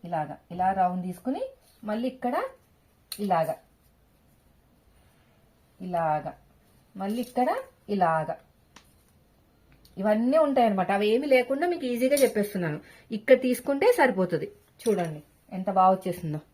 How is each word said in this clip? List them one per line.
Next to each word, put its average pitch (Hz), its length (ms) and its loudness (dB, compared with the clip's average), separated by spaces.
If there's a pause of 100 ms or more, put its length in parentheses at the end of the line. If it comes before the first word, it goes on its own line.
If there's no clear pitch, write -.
ఇలాగా, 156 280 -6 (180)
ఇలా 180 160 0 (100)
రౌండ్ 180 280 0
తీసుకుని 262 360 -6 (460)
మళ్ళీ 233 240 -4
ఇక్కడ 254 220 -6 (880)
ఇలాగా, 165 300 0 (2250)
ఇలాగా, 156 460 -2 (680)
మళ్ళీ 208 260 -4
ఇక్కడ 254 220 0 (460)
ఇలాగా, 165 400 0 (1700)
ఇవన్నీ 226 360 2 (100)
ఉంటాయన్నమాట. 220 500 2
అవి 208 160 0
ఏమీ 269 220 0
లేకుండా 269 380 0
మీకు 330 180 -6
ఈజీగా 254 320 0
చెప్పేస్తున్నాను. 185 560 0 (400)
ఇక్కడ 254 180 6 (100)
తీసుకుంటే 277 420 0 (100)
సరిపోతుంది. 185 500 0 (340)
చూడండి 170 380 -2 (360)
ఎంత 185 120 -4 (100)
బాగా 185 160 8
వచ్చేసిందో 165 460 -6 (120)